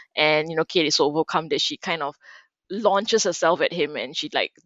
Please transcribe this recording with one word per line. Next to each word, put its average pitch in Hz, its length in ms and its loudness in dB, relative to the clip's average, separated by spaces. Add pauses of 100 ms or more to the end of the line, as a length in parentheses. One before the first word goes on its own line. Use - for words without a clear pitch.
(160)
And, 156 340 2
you 160 60 -4
know, 160 80 2
Kate 165 220 2
is 156 100 0
so 151 100 4
overcome 160 440 -2
that 139 100 0
she - 160 -2
kind 165 260 -6
of 143 140 -6 (540)
launches 202 540 2
herself 170 360 2
at 156 140 0
him 151 220 -2
and 127 200 -6
she, - 160 -6
like, 110 200 0 (140)